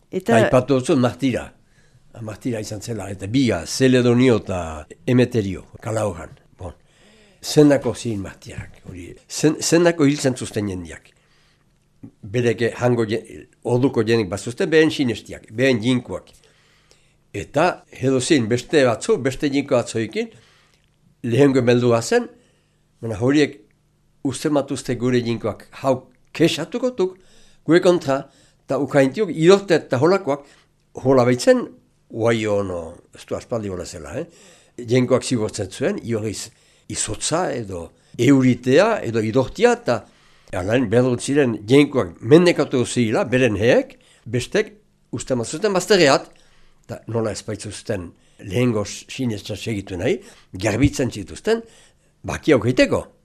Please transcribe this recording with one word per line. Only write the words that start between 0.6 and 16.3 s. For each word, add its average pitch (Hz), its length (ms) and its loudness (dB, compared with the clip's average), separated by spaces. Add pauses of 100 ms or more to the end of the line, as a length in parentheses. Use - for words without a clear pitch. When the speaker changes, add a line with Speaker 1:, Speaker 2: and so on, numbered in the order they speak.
Speaker 1:
duzu 131 180 0
martira. 120 520 0 (720)
Martira 110 400 -8
izan 104 180 -10
zela, 101 300 -10
eta 98 160 -10
bia, 104 400 0
Zeledonio 123 720 4
eta 92 200 -6 (480)
Emeterio, 120 580 0 (180)
Kalauran. 104 480 -6 (280)
Bon. 90 160 -14 (680)
Zendako 135 520 4
ziren 110 280 -8
martirak, - 640 -16
hori. 87 220 -16 (180)
Zen-, - 340 0
zendako 170 460 4
hiltzen 139 300 0
zuzten 104 340 -6
jendiak. 87 400 -12 (1120)
Bereke 113 560 -2
hango 120 320 2
je-, - 380 -8 (160)
orduko 123 420 0
jenik 113 240 0
bazuzten, 113 400 -6
behen 156 240 4
sinestiak, 110 560 -6
behen 120 320 0
jinkuak. 123 480 -4 (1040)